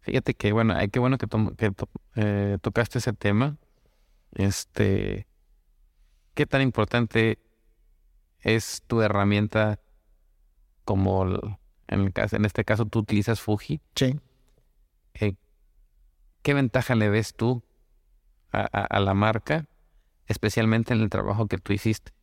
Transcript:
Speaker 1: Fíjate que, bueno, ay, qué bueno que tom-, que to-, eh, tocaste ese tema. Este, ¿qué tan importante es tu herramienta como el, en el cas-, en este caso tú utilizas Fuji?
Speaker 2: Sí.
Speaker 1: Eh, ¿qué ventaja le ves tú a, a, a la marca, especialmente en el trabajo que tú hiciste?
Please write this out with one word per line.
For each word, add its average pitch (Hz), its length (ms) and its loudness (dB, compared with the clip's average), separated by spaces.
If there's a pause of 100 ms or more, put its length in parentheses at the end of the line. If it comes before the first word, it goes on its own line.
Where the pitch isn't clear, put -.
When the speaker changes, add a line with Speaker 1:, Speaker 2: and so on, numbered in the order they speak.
Speaker 1:
Fíjate - 340 -2
que, 104 180 0
bueno, 110 240 2
ay, 98 120 0
qué 98 100 -2
bueno 127 180 2
que - 100 -6
tom-, 110 300 -2
que 107 140 0
to-, - 180 -8 (280)
eh, 101 440 0
tocaste - 380 -2
ese 113 140 -4
tema. 113 440 0 (760)
Este, 98 920 -2 (1080)
¿qué 147 120 0
tan 139 160 0
importante 113 760 0 (1000)
es - 460 -2
tu 117 160 0
herramienta 104 760 2 (1040)
como 95 400 2
el, 92 140 -2 (500)
en 98 120 0
el 98 120 0
cas-, 101 220 -2
en 104 100 2
este 107 200 0
caso 107 220 0
tú 110 140 -2
utilizas 104 400 0
Fuji? 107 400 -4 (140)
Speaker 2:
Sí. 135 240 0 (960)
Speaker 1:
Eh, 101 200 -2 (1080)
¿qué 143 120 2
ventaja 131 400 0
le 107 160 4
ves 107 240 0
tú 117 280 0 (920)
a, 104 80 0
a, 104 240 -2
a - 160 0
la 98 140 2
marca, 110 520 0 (600)
especialmente 110 680 0
en 113 60 2
el 107 100 0
trabajo 104 360 -2
que 110 120 -4
tú - 160 -4
hiciste? - 380 -4 (100)